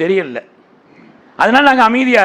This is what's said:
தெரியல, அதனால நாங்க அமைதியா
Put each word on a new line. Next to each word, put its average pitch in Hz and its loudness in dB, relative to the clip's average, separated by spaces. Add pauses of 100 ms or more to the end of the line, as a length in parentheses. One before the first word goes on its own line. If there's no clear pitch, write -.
தெரியல, 165 -4 (1040)
அதனால 240 2
நாங்க 262 2
அமைதியா 247 0